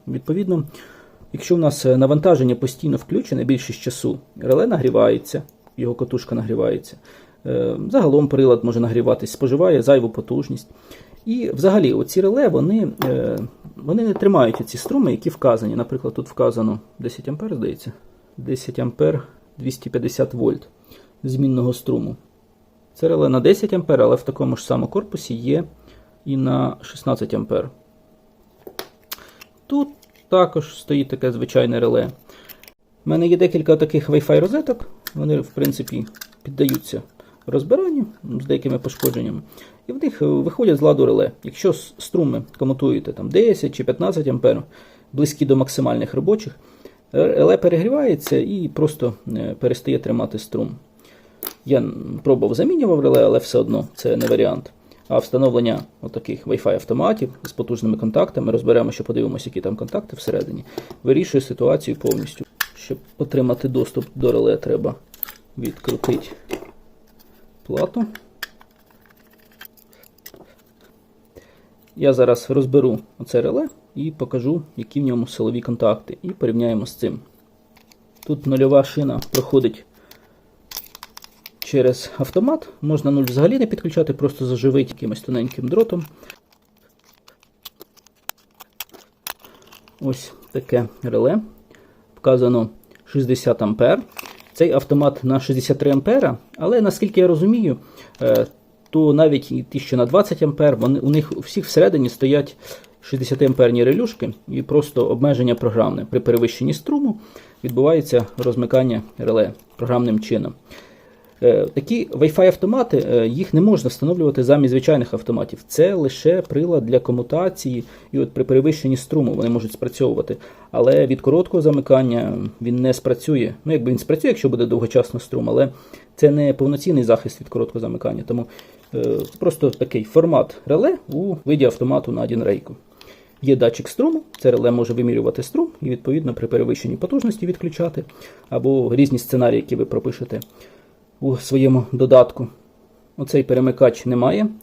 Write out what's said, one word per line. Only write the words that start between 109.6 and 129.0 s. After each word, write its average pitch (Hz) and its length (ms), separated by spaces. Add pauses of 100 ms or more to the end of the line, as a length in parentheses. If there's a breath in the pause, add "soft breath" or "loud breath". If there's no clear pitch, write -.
програмним 120 440
чином. - 340 (880 loud breath)
Е, - 240
такі 220 420
Wi-Fi 156 380
автомати, 185 640
е, 117 180
їх 151 260
не 156 60
можна 190 280
встановлювати 143 560
замість 139 260
звичайних 131 440
автоматів. 107 540
Це 180 260
лише 165 480
прилад 151 440
для 123 140
комутації, 127 840 (280 loud breath)
і 135 60
от 135 140
при 123 120
перевищенні 135 520
струму 131 380
вони 110 160
можуть 110 220
спрацьовувати. 123 640 (340 loud breath)
Але 135 360
від 131 140
короткого 170 420
замикання 131 760 (240)
він 120 140
не 127 180
спрацює. 127 600 (100)
Ну, 156 80
якби 127 180
він 127 80
спрацює, 156 300
якщо 214 200
буде 120 180
довгочасно 117 540
струм, 120 300
але 131 180 (480 loud breath)
це 147 140
не 143 240
повноцінний 139 500
захист 113 360
від - 80
короткого 117 320
замикання. 117 460
Тому, 120 200 (480 loud breath)
е, 117 220 (220)